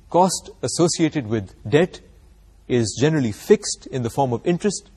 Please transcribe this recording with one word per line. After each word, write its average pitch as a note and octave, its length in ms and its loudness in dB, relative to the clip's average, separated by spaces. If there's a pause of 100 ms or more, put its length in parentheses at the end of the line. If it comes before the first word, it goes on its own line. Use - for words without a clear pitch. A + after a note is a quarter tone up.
(100)
cost F3+ 400 2 (120)
associated D#3 640 0
with G#2 280 -4 (140)
debt D#3 320 2 (640)
is A2+ 340 -2
generally C#3+ 320 2
fixed - 580 0
in C3 120 -6
the A#2 80 -4
form C3+ 220 0
of A2+ 140 -4
interest. F3 500 -2